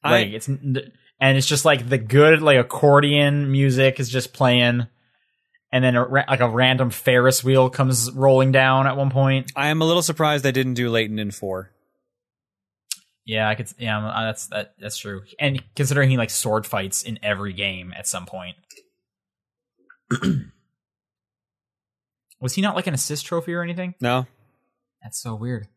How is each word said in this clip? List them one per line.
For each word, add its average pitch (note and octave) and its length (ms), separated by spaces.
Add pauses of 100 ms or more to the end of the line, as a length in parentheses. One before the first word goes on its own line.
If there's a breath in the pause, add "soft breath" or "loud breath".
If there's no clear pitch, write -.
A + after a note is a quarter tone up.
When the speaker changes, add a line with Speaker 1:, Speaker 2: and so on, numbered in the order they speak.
Speaker 1:
I D3 80
Speaker 2:
like, A#2 220
it's, A2 140
and C3+ 300 (420 soft breath)
it's C3+ 280
just, D3 180
like, B2+ 240
the C3+ 80
good, D3 460
like, C#3+ 160
accordion C#3+ 920
music C3+ 480
is A#2+ 100
just B2 240
playing, A#2+ 520 (880)
and B2+ 120
then B2 120
a B2 100
ra-, C3+ 240
like, C3 100
a B2 100
random B2+ 420
Ferris B2+ 520
wheel C3 280
comes B2+ 400
rolling C3+ 400
down C3 340
at C3+ 100
one C#3 140
point. C3+ 460
Speaker 1:
I C#3+ 140
am D#3+ 120
a D#3+ 40
little E3+ 180
surprised D3+ 400
they C3+ 80
didn't C3 240
do A#2+ 160
Layton A2 280
in G#2 120
four. F#2+ 400 (1500)
Speaker 2:
Yeah, A2 240
I G#2+ 60
could A2 100
s-, - 140
yeah, A2 180
um, G#2+ 80
uh, A2 200
that's, A2 220
that, - 320
that's G#2+ 180
true. G2 260 (160)
And C#3+ 240 (120)
considering C#3 360
he, B2+ 60
like, A2+ 120
sword A2 380
fights G2 340
in A2+ 220
every G2+ 300
game F#2 440
at F#2 100
some F2+ 200
point. F2+ 280 (1600)
<clears throat> D3 400 (1900)
Was B2+ 140
he F#3+ 60
not, G3 140
like, - 120
an E3 60
assist C#3+ 320
trophy E3+ 280
or F3 80
anything? F3+ 400
Speaker 1:
No. B2+ 260 (760)
Speaker 2:
That's - 200
so A#2 120
weird. A2 440